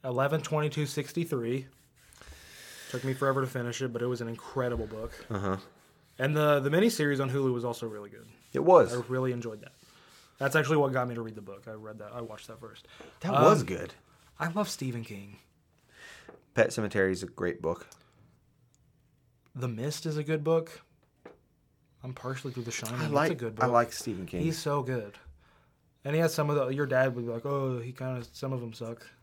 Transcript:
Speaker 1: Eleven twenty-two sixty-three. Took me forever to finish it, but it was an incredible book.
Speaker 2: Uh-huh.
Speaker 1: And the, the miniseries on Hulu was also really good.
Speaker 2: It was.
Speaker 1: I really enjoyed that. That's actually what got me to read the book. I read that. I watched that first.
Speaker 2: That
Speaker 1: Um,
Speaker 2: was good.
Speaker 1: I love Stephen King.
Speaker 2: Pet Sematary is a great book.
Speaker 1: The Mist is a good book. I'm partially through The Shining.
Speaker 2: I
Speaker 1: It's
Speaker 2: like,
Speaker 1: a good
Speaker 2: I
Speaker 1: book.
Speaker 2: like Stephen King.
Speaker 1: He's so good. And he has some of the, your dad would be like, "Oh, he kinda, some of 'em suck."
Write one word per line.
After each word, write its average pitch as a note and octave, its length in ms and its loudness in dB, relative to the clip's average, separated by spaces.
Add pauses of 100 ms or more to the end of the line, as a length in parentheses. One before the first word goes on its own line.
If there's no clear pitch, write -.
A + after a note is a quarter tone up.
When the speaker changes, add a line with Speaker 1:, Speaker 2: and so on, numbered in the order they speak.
Speaker 1:
Eleven C3+ 360 0
twenty-two D3+ 460 0
sixty-three. C3+ 800 -2 (1200)
Took B2 140 -6
me C3+ 100 0
forever C3+ 260 2
to C3 80 0
finish A#2+ 340 -4
it, B2 100 -2
but A2+ 100 -4
it A#2+ 40 0
was B2 140 -2
an A#2 80 -4
incredible A#2 580 -4
book. A2 260 -10 (160)
Speaker 2:
Uh-huh. G2 280 0 (640)
Speaker 1:
And C#3 180 2
the, D3 240 4
the C#3 100 0
miniseries D#3 500 4
on C3+ 100 0
Hulu C3 220 2
was A#2+ 120 -2
also A#2 220 -4
really G#2 240 -10
good. A2+ 160 -20 (260)
Speaker 2:
It C3+ 120 0
was. C3+ 320 10
Speaker 1:
I B2 120 0
really B2+ 240 0
enjoyed A#2 300 -6
that. - 100 -20 (680)
That's C3+ 160 0
actually D#3 220 4
what C#3 160 4
got B2+ 160 0
me A#2+ 80 -6
to A#2 60 -6
read A2 120 -8
the G#2+ 80 -12
book. G2 240 -16
I A2+ 60 -12
read G#2+ 260 -14
that. G#2+ 160 -14
I A#2+ 60 -8
watched A2 260 -12
that A2+ 140 -16
first. - 260 -18 (340)
Speaker 2:
That F3+ 140 -2
Speaker 1:
Um, C#3+ 100 8
Speaker 2:
was F#3+ 200 8
good. F2+ 280 -6 (460)
Speaker 1:
I D#3 120 -2
love G3 180 0
Stephen A#2+ 360 -4
King. G2+ 340 -14 (1160)
Speaker 2:
Pet A2 140 6
Sematary G2+ 420 2
is F#2 120 -2
a F#2+ 40 -10
great F2+ 340 -4
book. E2 280 -4 (1700)
Speaker 1:
The B2+ 140 -4
Mist B2 380 -4
is D#3 100 -2
a D3+ 60 -2
good D3+ 220 -2
book. D#3+ 360 2 (1200)
I'm C3 100 -10
partially C3 380 -8
through B2 120 -6
The A#2 60 -6
Shining. A#2+ 300 -6
Speaker 2:
I - 60 0
Speaker 1:
It's D3 60 -2
Speaker 2:
like, D3 200 4
Speaker 1:
a - 20 0
good A#2+ 240 -6
Speaker 2:
I A2 80 4
Speaker 1:
book. A#2+ 60 4
Speaker 2:
like A#2 200 6
Stephen F#2+ 340 -6
King. F2 160 -4
Speaker 1:
He's D#3+ 160 -2
so C#3+ 240 0
good. A#2+ 320 -4 (920)
And C#3+ 100 -2
he D#3 60 2
has E3 120 4
some D3 180 0
of D3 60 2
the, C3 120 2
your C#3 180 0
dad B2+ 300 4
would A#2+ 100 -4
be A#2 60 -4
like, A#2 120 -6
"Oh, C3+ 360 -2
he A#2+ 120 -8
kinda, C3 300 -6 (100)
some C3+ 200 -6
of B2 100 -4
'em A#2 100 -8
suck." A#2 320 -10 (180)